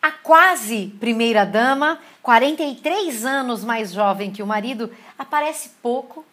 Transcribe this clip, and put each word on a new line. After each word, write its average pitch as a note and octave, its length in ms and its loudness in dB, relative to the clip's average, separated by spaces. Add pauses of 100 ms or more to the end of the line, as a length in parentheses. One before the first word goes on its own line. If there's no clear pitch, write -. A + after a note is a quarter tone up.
A D#4 100 0
quase A#3+ 880 2
primeira-dama, A#3 1000 0 (200)
quarenta C#4 440 2
e C#4 100 -6
três D4+ 500 -4
anos B3+ 380 -4
mais A3 300 -4
jovem G3+ 400 0
que G#3 100 -12
o G3 40 -8
marido, G#3+ 460 -6 (240)
aparece D4+ 520 -4 (120)
pouco C4 520 -6